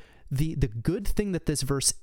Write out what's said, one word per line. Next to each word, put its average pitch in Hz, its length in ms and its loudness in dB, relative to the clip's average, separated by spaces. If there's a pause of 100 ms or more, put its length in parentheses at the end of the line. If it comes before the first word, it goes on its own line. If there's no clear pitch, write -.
(300)
the, 151 240 0
the 127 140 4
good 160 400 -2
thing 208 240 2
that 170 140 -4
this 147 160 0
verse 135 400 0